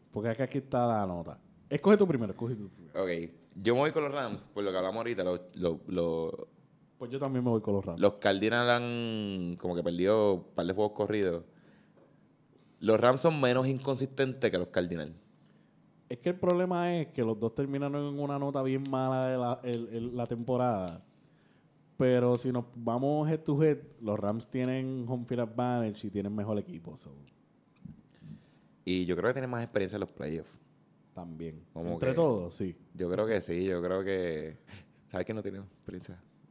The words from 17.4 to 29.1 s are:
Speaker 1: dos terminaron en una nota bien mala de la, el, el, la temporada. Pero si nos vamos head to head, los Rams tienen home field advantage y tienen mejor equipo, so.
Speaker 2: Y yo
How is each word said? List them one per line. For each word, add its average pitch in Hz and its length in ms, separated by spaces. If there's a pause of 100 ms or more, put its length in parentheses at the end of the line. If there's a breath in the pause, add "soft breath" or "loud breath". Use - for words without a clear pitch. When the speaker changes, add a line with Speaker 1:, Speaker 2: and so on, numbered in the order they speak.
Speaker 1:
dos 113 140
terminaron 143 600
en 143 60
una 143 180
nota 139 240
bien 131 260
mala 131 400
de 127 100
la, 120 260
el, 117 280
el, 120 240
la 120 100
temporada. 117 760 (920 soft breath)
Pero 123 400
si 123 160
nos 120 220
vamos 135 540
head 156 120
to 147 220
head, 151 160 (220)
los 107 200
Rams 104 280
tienen 131 600
home 123 160
field 120 160
advantage 117 640
y 101 40
tienen 101 240
mejor 104 240
equipo, 85 380
so. - 140 (1700 loud breath)
Speaker 2:
Y 92 220
yo 87 100